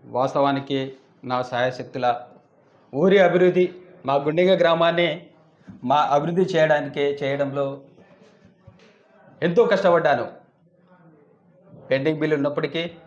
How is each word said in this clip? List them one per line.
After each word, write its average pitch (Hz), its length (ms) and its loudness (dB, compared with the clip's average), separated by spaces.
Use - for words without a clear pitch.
వాస్తవానికి 135 880 -2
నా 127 180 -4
శాయశక్తుల 123 720 -4
ఊరి 185 240 4
అభివృద్ధి, 180 560 2
మా 135 80 0
గుండెగ 165 440 2
గ్రామాన్ని 170 680 0
మా 131 120 0
అభివృద్ధి 156 460 0
చేయడానికే, 147 800 0
చేయడంలో 139 580 -4
ఎంతో 175 220 2
కష్టపడ్డాను. 170 640 2
పెండింగ్ 143 280 0
బిల్లు 156 180 0
ఉన్నప్పటికీ 156 540 -4